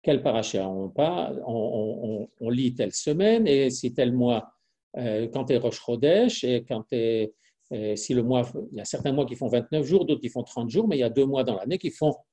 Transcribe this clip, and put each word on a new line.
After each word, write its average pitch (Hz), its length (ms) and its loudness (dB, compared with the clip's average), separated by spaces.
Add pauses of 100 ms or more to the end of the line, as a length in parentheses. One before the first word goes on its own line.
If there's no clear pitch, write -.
Quel - 200 4
paracha 110 460 0
on, 95 200 -6
pas, 165 440 -2 (140)
on, 120 80 -6
on, 107 680 -2
on, 117 60 -10 (120)
on 117 100 -4
lit 123 240 0
telle 107 180 -2
semaine, 208 540 2
et 139 240 4
si 127 240 -4
tel 123 180 2
mois, 120 400 2 (440)
euh, 113 320 -2
quand 131 220 -4
est 123 80 4
Rosh 120 260 -2
Chodesh, 151 600 2
et 123 240 0
quand 110 240 -4
est, 113 400 0 (380)
et 107 260 -4
si 104 160 -6
le 123 100 4
mois, 120 280 0 (220)
il 110 60 -10
y - 20 -10
a - 40 -14
certains - 280 -4
mois 139 120 2
qui - 120 -6
font 135 120 -4
vingt-neuf 131 380 0
jours, 175 180 4
d'autres 143 160 0
qui 123 80 -6
font 123 140 -6
trente 117 280 -6
jours, 214 180 2
mais 160 80 2
il 131 40 0
y 123 40 4
a 117 40 2
deux 131 160 4
mois 135 200 0
dans 110 120 0
l'année 127 220 -4
qui 165 120 -4
font 151 240 0 (180)